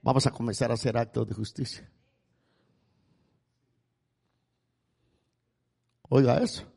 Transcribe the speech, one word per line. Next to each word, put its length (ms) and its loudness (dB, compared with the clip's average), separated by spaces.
Vamos 240 2
a 60 2
comenzar 400 -2
a 20 0
hacer 240 -2
actos 300 -2
de 80 -8
justicia. 540 -10
Oiga 300 6
eso. 240 -4